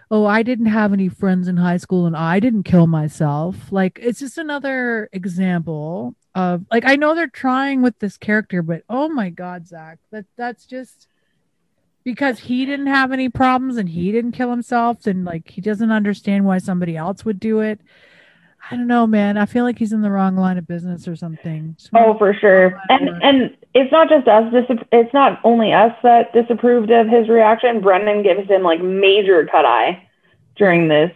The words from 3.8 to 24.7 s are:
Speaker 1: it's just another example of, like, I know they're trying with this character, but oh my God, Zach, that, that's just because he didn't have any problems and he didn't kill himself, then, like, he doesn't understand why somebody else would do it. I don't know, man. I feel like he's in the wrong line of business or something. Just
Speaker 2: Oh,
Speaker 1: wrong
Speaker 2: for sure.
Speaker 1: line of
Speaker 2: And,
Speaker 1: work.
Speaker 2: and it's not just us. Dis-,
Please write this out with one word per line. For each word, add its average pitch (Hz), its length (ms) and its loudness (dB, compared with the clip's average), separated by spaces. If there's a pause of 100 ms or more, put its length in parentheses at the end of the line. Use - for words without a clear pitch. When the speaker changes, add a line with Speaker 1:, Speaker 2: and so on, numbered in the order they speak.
Speaker 1:
it's 240 180 -4
just 269 180 -14
another 262 720 -6
example 180 1040 -6 (180)
of, 180 380 -4
like, 233 140 0
I 277 100 2
know 302 180 0
they're 330 140 -4
trying 262 540 -4
with 247 180 -2
this 202 160 -8
character, 208 460 -4
but 165 260 -6
oh 262 200 -4
my 247 220 -4
God, 180 380 -16
Zach, 165 300 -20 (120)
that, 214 140 -16 (120)
that's 240 300 -12
just - 400 -18 (960)
because 254 360 -4
he 247 260 -4
didn't 277 200 -6
have 269 260 0
any 262 160 -4
problems 254 500 -2
and 190 120 -4
he 175 220 -4
didn't 233 200 -4
kill 247 180 -4
himself, 240 520 -4
then, 185 220 -4
like, 165 260 -10
he - 100 -16
doesn't 214 300 -2
understand 202 560 -2
why 190 120 0
somebody 180 380 -4
else 175 280 -8
would 214 160 -4
do 220 200 -2
it. 214 200 -4 (880)
I 240 60 -10
don't 240 100 -4
know, 240 200 2
man. 208 320 2
I 208 80 0
feel 240 180 -2
like 247 140 -2
he's 220 140 -2
in 220 100 -2
the 208 80 0
wrong 190 260 0
line 185 220 0
of 165 80 -10
business 175 420 -10
or 165 80 -8
something. 160 640 -10
Just - 160 -20
Speaker 2:
Oh, 233 140 6
Speaker 1:
wrong 214 100 0
Speaker 2:
for 208 160 2
sure. 190 360 6
Speaker 1:
line 185 40 -8
of 190 160 -4
Speaker 2:
And, 269 200 2
Speaker 1:
work. - 120 -10
Speaker 2:
and 269 340 2 (180)
it's 262 180 2
not 320 180 6
just 285 180 4
us. 226 240 4
Dis-, 247 260 0 (140)